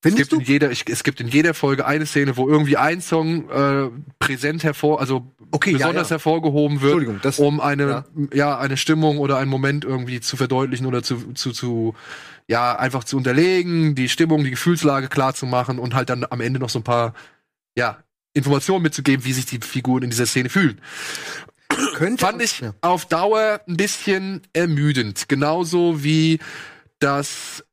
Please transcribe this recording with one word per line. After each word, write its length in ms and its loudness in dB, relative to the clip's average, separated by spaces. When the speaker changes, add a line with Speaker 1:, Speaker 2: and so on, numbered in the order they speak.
Speaker 1:
Findest 200 4
Speaker 2:
Es 60 -6
gibt 20 2
Speaker 1:
du? 120 2
Speaker 2:
in 80 2
jeder, 200 4
ich, 180 -6
es 140 -4
gibt 160 -2
in 80 -4
jeder 260 4
Folge 320 0
eine 200 0
Szene, 300 0
wo 120 2
irgendwie 280 6
ein 240 2
Song, 480 -2
äh, 400 0
präsent 460 -2
hervor-, 360 2
also 320 -2
Speaker 1:
Okay, 180 0
ja, 80 2
Speaker 2:
besonders 300 0
Speaker 1:
ja. 60 0
Speaker 2:
hervorgehoben 680 2
wird, 140 4
Speaker 1:
Entschuldigung, 280 -2
das 160 0
Speaker 2:
um 220 4
eine, 280 0
Speaker 1:
ja. 160 -2
Speaker 2:
ja, 240 2
eine 180 -2
Stimmung 420 2
oder 200 2
einen 120 0
Moment 340 0
irgendwie 360 -4
zu 160 -6
verdeutlichen 500 0
oder 180 -2
zu, 300 -6
zu, 180 -6
zu, 420 -4
ja, 280 2
einfach 280 -2
zu 120 -4
unterlegen, 800 2
die 140 -2
Stimmung, 340 2
die 80 -2
Gefühlslage 560 0
klar 280 0
zu 120 -8
machen 320 -2
und 160 -4
halt 160 0
dann 180 -2
am 120 -6
Ende 180 -2
noch 120 -4
so 100 -2
ein 40 -10
paar, 300 0
ja, 200 -2
Informationen 480 2
mitzugeben, 420 0
wie 80 -2
sich 140 -4
die 140 -8
Figuren 420 -2
in 80 -4
dieser 160 0
Szene 220 -2
fühlen. 320 0
Speaker 1:
Könnte 280 0
Speaker 2:
Fand 140 0
Speaker 1:
auch, 60 0
Speaker 2:
ich 160 -4
Speaker 1:
ja. 200 -8
Speaker 2:
auf 260 0
Dauer 600 2
ein 100 -4
bisschen 680 -2
ermüdend. 760 0
Genauso 760 2
wie 340 4
das 760 -4